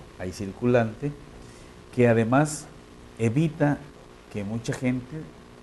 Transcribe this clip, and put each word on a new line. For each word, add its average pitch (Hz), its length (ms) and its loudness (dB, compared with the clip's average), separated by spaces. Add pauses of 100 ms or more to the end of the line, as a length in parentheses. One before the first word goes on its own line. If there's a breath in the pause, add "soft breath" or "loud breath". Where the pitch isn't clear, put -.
(180)
hay 92 140 -6
circulante, 117 800 0 (840 loud breath)
que 120 140 6
además 123 580 2 (520)
evita 147 600 2 (540)
que 101 120 -4
mucha 117 280 -4
gente, 127 440 -4 (460)